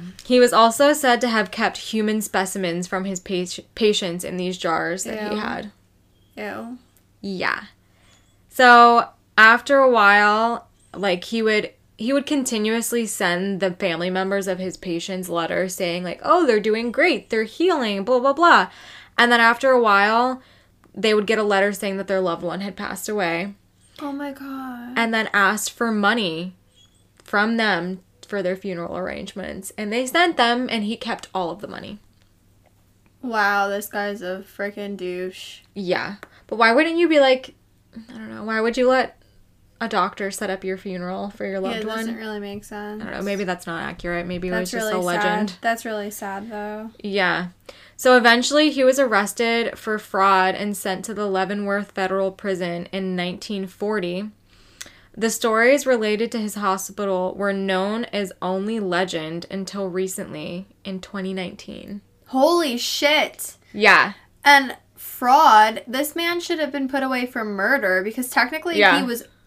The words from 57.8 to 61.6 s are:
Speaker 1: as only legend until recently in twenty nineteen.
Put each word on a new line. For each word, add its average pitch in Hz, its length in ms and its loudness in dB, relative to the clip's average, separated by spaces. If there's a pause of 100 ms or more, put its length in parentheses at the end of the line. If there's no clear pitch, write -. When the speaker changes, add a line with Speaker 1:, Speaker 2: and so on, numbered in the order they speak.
Speaker 1:
as 196 260 -4 (100)
only 196 380 -2
legend 175 720 -4
until 196 380 -6
recently 185 800 -8 (180)
in 190 160 -10
twenty 190 320 -8
nineteen. 190 640 -12 (280)